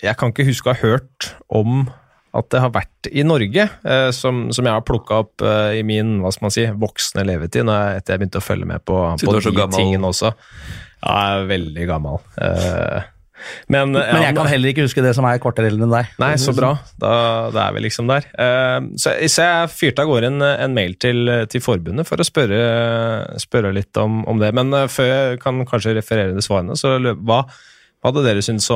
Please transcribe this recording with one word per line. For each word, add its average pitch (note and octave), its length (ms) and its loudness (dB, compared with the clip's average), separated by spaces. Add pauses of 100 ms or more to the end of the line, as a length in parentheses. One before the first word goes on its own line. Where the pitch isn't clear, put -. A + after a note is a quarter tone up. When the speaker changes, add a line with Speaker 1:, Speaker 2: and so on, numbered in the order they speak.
Speaker 1:
jeg G#2 160 -2
kan B2 100 0
ikke C3+ 160 0
huske B2+ 240 0
å B2+ 60 2
ha - 80 -4
hørt - 480 -2 (180)
om B2 380 2 (500)
at - 160 -4
det B2+ 80 4
har B2+ 80 2
vært - 400 -6
i D3 160 0
Norge, D3 400 2 (160)
eh, C3 320 2
som, B2+ 300 -2 (100)
som B2 160 2
jeg A2 80 2
har C3+ 80 -4
plukket A2 400 0
opp, - 160 -14
eh, G#2+ 380 2
i - 20 -2
min, G#2+ 400 0
hva F#2 100 -2
skal - 140 -4
man G2+ 80 -2
si, A#2 160 0
voksne G2+ 560 -4
levetid, F#2 400 -2
når G#2+ 160 2
jeg, G2+ 160 -2
etter - 160 -4
jeg F#2 80 -2
begynte F#2+ 220 -4
å - 20 -14
følge F#2 240 -4
med E2 160 -8
på, F#2 140 0 (180)
Speaker 2:
Siden - 80 -2
Speaker 1:
på G2+ 80 4
Speaker 2:
du G#2+ 60 4
er G2+ 80 0
så G2 80 0
Speaker 1:
de - 80 0
Speaker 2:
gammel. F#2+ 160 0
Speaker 1:
tingene F#2+ 340 2
også. G#2+ 180 0 (720)
Ja, - 160 0
jeg G2+ 240 0
er F#2+ 80 -4
veldig E2+ 400 -4
gammel. D#2 320 -4 (240)
Eh, G1+ 640 -2 (640)
men, C#3 220 2
Speaker 3:
Men C#3 100 2 (160)
jeg - 0 -
Speaker 1:
ja, D3 160 2
Speaker 3:
kan D#3 140 2
heller C3 180 2
ikke C#3+ 160 2
huske C3 160 0
det B2+ 160 4
som C3 80 4
er B2 160 2
kvarter A2+ 240 0
eldre G#2+ 220 2
enn A#2 80 2
deg. A#2+ 140 0 (120)
Speaker 1:
Nei, C#3+ 160 2
så C3 160 0
bra. C3 220 2 (260)
Da, G#2+ 120 2 (360)
da G#2+ 140 0
er G2 100 0
vi G#2 140 -4
liksom A#2 180 -4
der. C#3 220 0 (100)
Eh, B2+ 480 2 (160)
så, - 140 0 (180)
så E3+ 140 4
jeg E3+ 260 0
fyrte D3 300 0
av D#3 80 0
gårde A#2+ 180 2
en, C#3+ 160 0
en C3 320 0
mail F#2 240 0
til, A#2+ 240 2 (240)
til B2+ 160 -4
forbundet G2 400 0
for - 160 -2
å E3+ 60 0
spørre, A2+ 340 2 (800)
spørre G#2 320 0
litt G2+ 240 -4
om, A2 320 0
om A2+ 80 0
det. G#2+ 160 2
Men, B2+ 240 0
eh, C#3 160 2
før B2+ 160 2
jeg C3 320 0
kan B2+ 240 -2
kanskje A2 320 0
referere G2+ 400 0
det G2+ 80 -2
svarene, G2 320 -2
så C3+ 240 2
lø-, A#2+ 160 0
hva, A2+ 320 2
hva - 640 -6
hadde C#3+ 180 2
dere G2+ 160 2
syntes A2 300 -2